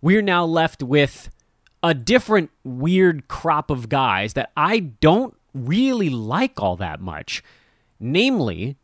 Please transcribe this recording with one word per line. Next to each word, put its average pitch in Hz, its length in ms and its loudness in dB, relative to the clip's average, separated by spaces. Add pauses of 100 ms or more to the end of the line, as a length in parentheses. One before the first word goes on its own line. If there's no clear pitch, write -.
we're 196 220 4
now 180 220 2
left 160 380 0
with 139 460 0 (540)
a 165 100 4
different 185 580 0 (140)
weird 156 640 0
crop 156 420 -2
of 123 180 -4
guys 110 460 0
that - 220 -6
I 180 220 2
don't 175 580 2 (160)
really 196 560 0
like 127 520 -4
all 92 160 -2
that 82 240 -8
much. 85 420 -10 (580)
Namely, 135 840 -2